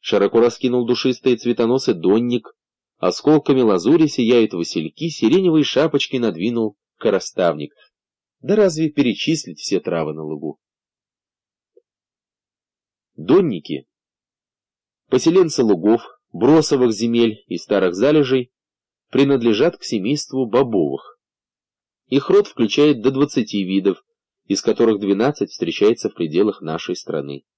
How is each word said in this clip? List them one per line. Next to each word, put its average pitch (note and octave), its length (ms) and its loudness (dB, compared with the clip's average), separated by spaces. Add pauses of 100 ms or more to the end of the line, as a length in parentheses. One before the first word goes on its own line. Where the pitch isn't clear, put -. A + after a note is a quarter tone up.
Широко G2+ 400 0
раскинул A#2+ 460 0
душистые B2 520 0
цветоносы A#2+ 560 0
донник. A2 600 -2 (440)
Осколками C3+ 640 2
лазури A#2 440 4
сияют A#2 460 2
васильки, E2+ 560 -6
сиреневые D#3 560 2
шапочки C3+ 540 -2
надвинул A2 580 -4 (220)
коростовник. F2 720 -2 (680)
Да F#3 140 -2
разве E3 360 2
перечислить - 720 -2
все F#2 200 -2
травы E2 320 -4
на D#2 120 -10
лугу? D2+ 360 -8 (2500)
Донники, F#2 720 -2 (1200)
поселенцы D#3+ 560 2
лугов, G#2 380 2 (300)
бросовых C3+ 600 2
земель A#2 560 -2
и F2+ 80 -6
старых F#2+ 380 0
залежей, C3 580 0 (580)
принадлежат C3 680 2
к - 40 -20
семейству B2 640 -4
бобовых. G2+ 720 -2 (880)
Их C3+ 240 -2
род G3+ 160 4
включает B2+ 560 0
до B2+ 80 2
двадцати C3 540 -2
видов, F#2+ 400 -2 (400)
из - 180 -4
которых A2 380 2
двенадцать G2+ 500 -2
встречается G2+ 580 -2
в - 60 -8
пределах F2 460 -2
нашей E2 340 -8
страны. C#2+ 500 -10 (140)